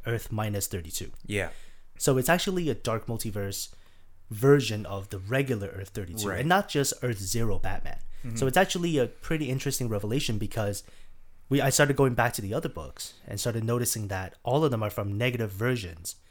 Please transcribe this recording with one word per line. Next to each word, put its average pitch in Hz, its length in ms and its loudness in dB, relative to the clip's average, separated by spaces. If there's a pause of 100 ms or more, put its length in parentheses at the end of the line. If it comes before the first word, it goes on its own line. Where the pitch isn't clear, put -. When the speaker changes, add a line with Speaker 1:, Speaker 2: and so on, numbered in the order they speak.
Speaker 1:
Earth 117 260 -2
minus 107 360 -2
thirty-two. - 440 -6 (140)
Speaker 2:
Yeah. 98 240 0 (480)
Speaker 1:
So 135 200 4
it's 127 120 2
actually 180 400 2
a 120 60 0
dark 113 320 -2
multiverse 104 640 -4 (600)
version 110 560 6
of 98 240 -6
the 104 80 -6
regular 113 520 -2
Earth 98 200 -10
thirty-two, 101 400 -6
Speaker 2:
Right. 92 120 -2
Speaker 1:
and 143 80 0
not 196 200 4
just 143 320 0
Earth 120 180 -2
Zero 104 380 2
Batman. - 400 0 (280)
Speaker 2:
Mm-hmm. 117 120 -4
Speaker 1:
So 131 100 2
it's 131 100 4
actually 175 400 4
a 123 100 4
pretty 151 420 -2
interesting 131 400 -2
revelation 107 480 0
because 101 460 -2 (680)
we, 135 120 4
I 135 80 4
started 139 260 6
going 135 200 6
back 120 180 4
to - 80 -4
the 101 120 -4
other 156 160 -2
books - 440 -10 (140)
and 101 120 -6
started 113 240 -2
noticing 117 460 0
that 92 340 -6
all 139 200 2
of 147 80 4
them 113 120 0
are 104 60 0
from 101 280 -4
negative 113 340 0
versions 98 640 -4 (160)